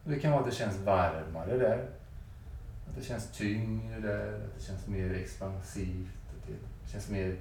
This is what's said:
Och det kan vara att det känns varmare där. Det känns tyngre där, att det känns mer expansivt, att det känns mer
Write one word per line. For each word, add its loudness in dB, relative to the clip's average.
Och -4
det 2
kan 6
vara 8
att 2
det -2
känns 0
varmare 4
där. 6
Det -6
känns -4
tyngre 0
där, 0
att -6
det -8
känns -6
mer 0
expansivt, -4
att -10
det -8
känns -6
mer 2